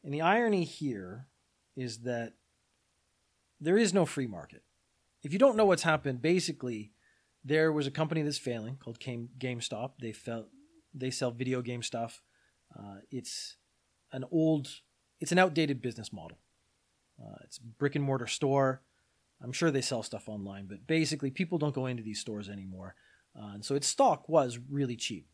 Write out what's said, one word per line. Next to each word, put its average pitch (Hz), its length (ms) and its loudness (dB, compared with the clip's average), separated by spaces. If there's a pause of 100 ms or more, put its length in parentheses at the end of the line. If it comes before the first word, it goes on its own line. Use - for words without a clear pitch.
And 143 100 -8
the 151 80 -2
irony 202 420 6
here 120 640 -6 (480)
is 120 240 -6
that 117 340 -4 (1300)
there 165 180 4
is 214 160 4
no 185 120 6
free 139 200 -2
market. 90 380 -12 (580)
If 139 100 -8
you 185 60 -2
don't 247 180 8
know 214 100 8
what's 180 180 6
happened, 143 400 2
basically, 131 680 0 (540)
there 156 260 4
was 151 140 0
a 139 60 -2
company 156 320 0
that's 147 160 -2
failing 120 380 -6
called 117 220 -12
Game-, 120 380 -8
GameStop. 123 540 -6 (100)
They 117 100 -6
fell-, 113 360 -8 (460)
they 127 180 -4
sell 127 180 -2
video 127 320 -2
game 120 220 -6
stuff. - 400 -6 (520)
Uh, 101 220 -14 (140)
it's - 460 -10 (540)
an 131 200 -6
old, 160 380 4 (500)
it's 151 120 -4
an 175 60 6
outdated 156 440 4
business 113 300 -6
model. - 280 -14 (840)
Uh, 101 220 -14
it's - 160 -18
a - 20 -20
brick 127 340 -2
and 143 80 2
mortar 131 220 0
store. 135 560 2 (600)
I'm 123 80 -8
sure 165 180 2
they 135 120 2
sell 123 200 -2
stuff - 280 -10
online, 98 380 -10
but 98 200 -14
basically 156 420 2
people 175 280 -2
don't 147 180 0
go 131 100 -2
into 123 180 -4
these 104 160 -6
stores 104 300 -8
anymore. 95 460 -12 (440)
Uh, 104 140 -12
and 104 120 -12
so 139 100 -2
its 143 120 0
stock 226 400 4
was 131 320 4 (100)
really 139 260 -2
cheap. 101 380 -8